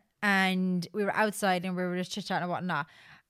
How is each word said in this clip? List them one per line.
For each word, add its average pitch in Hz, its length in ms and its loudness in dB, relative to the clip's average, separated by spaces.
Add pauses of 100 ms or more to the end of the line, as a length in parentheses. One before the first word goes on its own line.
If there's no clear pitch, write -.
(220)
and 185 680 2
we 208 140 -2
were - 100 0
outside, 196 480 2
and 185 140 -4
we 180 60 -2
were 180 120 -2
just 180 160 -4
chit-chatting 185 320 -2
and 175 80 -4
whatnot. 156 360 -2 (420)